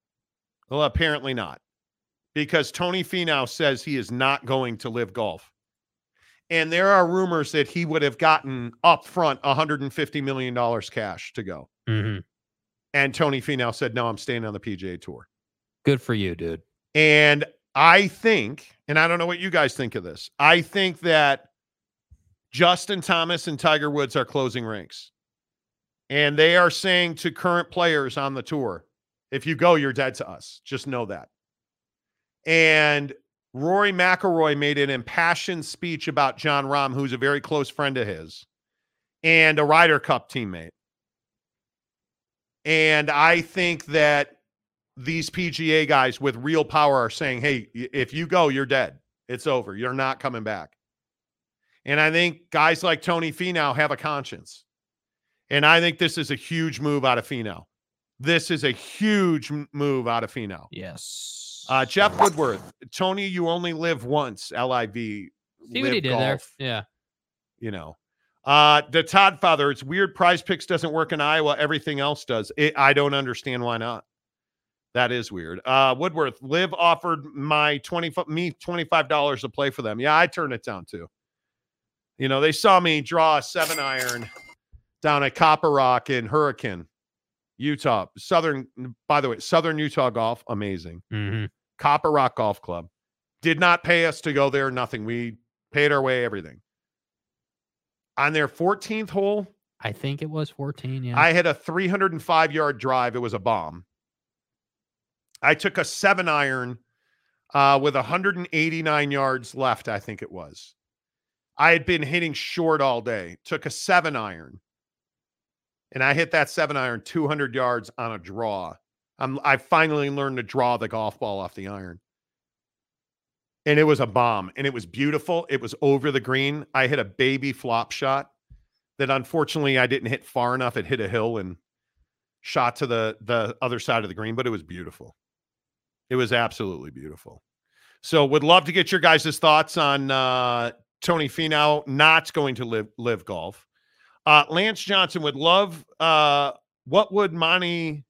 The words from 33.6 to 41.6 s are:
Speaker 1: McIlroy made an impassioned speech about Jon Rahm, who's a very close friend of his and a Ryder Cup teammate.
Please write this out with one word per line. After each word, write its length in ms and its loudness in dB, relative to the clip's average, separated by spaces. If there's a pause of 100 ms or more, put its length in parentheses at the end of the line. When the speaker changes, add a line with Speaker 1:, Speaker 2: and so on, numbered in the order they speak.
Speaker 1:
McIlroy 680 2
made 200 0
an 120 0
impassioned 760 -2
speech 420 -10
about 300 0
Jon 280 0
Rahm, 280 0
who's 180 -4
a 60 -4
very 240 0
close 280 -4
friend 280 -4
of 100 -2
his 380 -12 (800)
and 340 6
a 60 4
Ryder 360 6
Cup 300 -2
teammate. 400 -8 (2000)